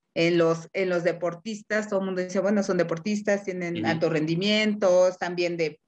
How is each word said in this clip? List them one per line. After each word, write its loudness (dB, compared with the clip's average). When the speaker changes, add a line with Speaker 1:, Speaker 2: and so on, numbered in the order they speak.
Speaker 1:
en 2
los, 2
en -2
los 0
deportistas, -4
todo -2
el -4
mundo -2
dice, -4
"Bueno, 2
son 0
deportistas, 0
tienen -6
Speaker 2:
Ujú. -2
Speaker 1:
alto 2
rendimiento, 2
están -4
bien -2
de, -4